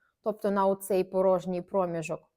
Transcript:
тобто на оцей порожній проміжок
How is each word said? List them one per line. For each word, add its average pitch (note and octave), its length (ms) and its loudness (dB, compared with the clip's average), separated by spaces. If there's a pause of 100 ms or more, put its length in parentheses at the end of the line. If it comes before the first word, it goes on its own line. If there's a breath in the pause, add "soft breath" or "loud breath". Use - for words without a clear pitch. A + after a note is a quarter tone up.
(240)
тобто G#3 280 -2
на G3 160 2
оцей G3 360 0
порожній F#3 580 0
проміжок E3+ 580 -4 (160)